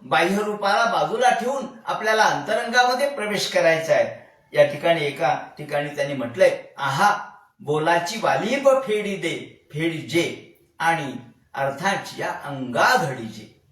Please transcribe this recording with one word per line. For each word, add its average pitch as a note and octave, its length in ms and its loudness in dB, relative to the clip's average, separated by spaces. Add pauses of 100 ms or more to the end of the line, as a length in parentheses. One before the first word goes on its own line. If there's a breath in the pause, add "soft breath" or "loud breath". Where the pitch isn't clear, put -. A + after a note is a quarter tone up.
बाह्य F#3 400 2
रूपाला G#3 440 0
बाजूला G3 440 2
ठेवून C4 360 0 (200)
आपल्याला A3 380 0
अंतरंगामध्ये B3 840 2
प्रवेश G#3 420 -4
करायचा D#3+ 420 2
आहे. - 340 -2 (300)
या D3 80 8
ठिकाणी D#3 400 0
एका D3 420 -2 (100)
ठिकाणी C#3+ 380 -6
त्यांनी C#3 180 -2
म्हटलंय, C3+ 500 2 (140)
"आहा, D3 520 0 (300)
बोलाची D#3 640 0
वालीप C4+ 460 2
फेडी G#3 460 0
दे, - 580 -8
फेडी D#3+ 240 -2
जे, C3 560 -4 (260)
आणि D#3 340 0 (400)
अर्थाची C#3+ 680 -4
या - 100 -6 (120)
अंगा C3 520 0
घडी B2+ 300 -2
जे." - 360 -16 (100)